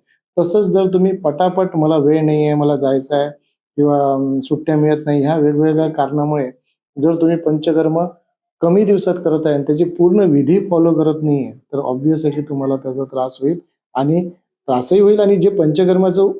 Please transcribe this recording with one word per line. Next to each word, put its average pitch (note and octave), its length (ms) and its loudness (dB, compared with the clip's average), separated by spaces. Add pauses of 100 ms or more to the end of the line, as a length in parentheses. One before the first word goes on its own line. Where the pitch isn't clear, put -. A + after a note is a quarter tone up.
(400)
तसंच G3 260 0
जर F#3 280 0
तुम्ही F#3 240 0
पटापट F3+ 580 -2
"मला D#3 220 2
वेळ D3+ 240 2
नाहीये, D3+ 320 0
मला D3 220 0
जायचं C3+ 400 -2
आहे" C#3+ 140 -2 (460)
किंवा, C#3+ 380 0
अम, C3+ 260 -2
"सुट्ट्या D3+ 380 -2
मिळत D3+ 280 0
नाही", D3 160 0
ह्या D#3 160 0
वेगवेगळ्या D#3 520 0
कारणामुळे D3 640 -4 (480)
जर D#3+ 160 2
तुम्ही E3 220 0
पंचकर्म D#3 680 0 (560)
कमी F3+ 240 2
दिवसात F#3 280 2 (120)
करत D#3 200 0
आहे D3 100 2
आणि C#3+ 80 -2
त्याची D3+ 200 0
पूर्ण F3+ 360 2
विधी E3 500 2
फॉलो E3 240 2
करत D#3 300 0
नाहीये C#3 280 -2
तर - 280 -10
ऑब्व्हियस C#3+ 460 -2
आहे C#3+ 100 -2
की D3 60 -4
तुम्हाला C3+ 340 -4
त्याचा C3+ 280 -8
त्रास C3 380 -6
होईल E3 180 -2 (340)
आणि D#3+ 360 -2
त्रासही - 680 -2
होईल. G#3 200 4
आणि G3+ 160 2
जे F3+ 140 2
पंचकर्माचं F#3 920 2